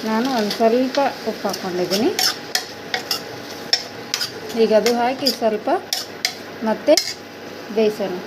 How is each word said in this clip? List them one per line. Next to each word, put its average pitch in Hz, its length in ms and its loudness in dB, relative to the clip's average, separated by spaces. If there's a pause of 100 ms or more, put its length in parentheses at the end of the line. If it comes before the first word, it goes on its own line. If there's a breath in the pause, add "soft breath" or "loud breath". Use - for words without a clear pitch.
ನಾನು 220 200 2 (120)
ಒಂದು 208 200 0
ಸ್ವಲ್ಪ 247 380 4 (340)
ಉಪ್ಪು - 160 -8
ಹಾಕ್ಕೊಂಡಿದ್ದೀನಿ. 185 640 0 (2500)
ಈಗ 214 160 6
ಅದು 226 200 4
ಹಾಕಿ 262 300 0 (100)
ಸ್ವಲ್ಪ 220 300 0 (960)
ಮತ್ತೆ 277 280 4 (840)
ಬೇಯಿಸೋಣ. 214 360 2 (140)